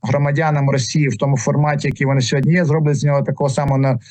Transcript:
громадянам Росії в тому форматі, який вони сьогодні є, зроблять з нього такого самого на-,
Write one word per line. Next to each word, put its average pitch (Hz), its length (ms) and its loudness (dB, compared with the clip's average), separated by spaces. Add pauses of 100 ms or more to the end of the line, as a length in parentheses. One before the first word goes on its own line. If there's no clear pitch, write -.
громадянам 143 680 0
Росії 139 380 0
в 113 100 -2
тому 139 200 0
форматі, 147 500 0
який 135 200 -2
вони 135 140 2
сьогодні 143 320 0
є, 175 120 2
зроблять 147 300 2
з - 80 -2
нього 143 180 2
такого 139 280 -2
самого 139 280 0
на-, 135 220 0 (120)